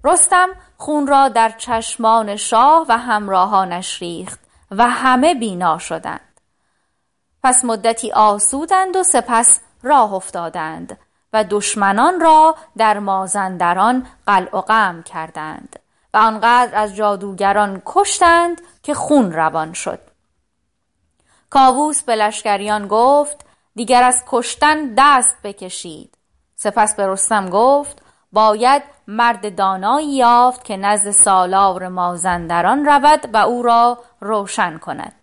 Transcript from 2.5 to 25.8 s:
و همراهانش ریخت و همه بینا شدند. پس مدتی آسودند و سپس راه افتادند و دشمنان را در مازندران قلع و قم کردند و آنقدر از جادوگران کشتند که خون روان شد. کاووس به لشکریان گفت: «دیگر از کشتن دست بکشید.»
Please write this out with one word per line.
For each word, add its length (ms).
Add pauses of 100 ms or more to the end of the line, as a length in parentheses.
و 80
همراهانش 1040
ریخت 380 (320)
و 180
همه 460
بینا 420
شدند. 640 (1000)
پس 220
مدتی 460
آسودند 840
و 80
سپس 560 (240)
راه 300
افتادند 840 (340)
و 100
دشمنان 760
را 360 (220)
در 220
مازندران 1080 (200)
قلع 300
و 40
قم 420
کردند 760 (340)
و 40
آنقدر 600
از 180
جادوگران 880
کشتند 760 (220)
که 100
خون 380
روان 420
شد. 260 (1500)
کاووس 540
به 120
لشکریان 720
گفت: 580 (300)
«دیگر 280
از 240
کشتن 680
دست 460
بکشید.» 720 (380)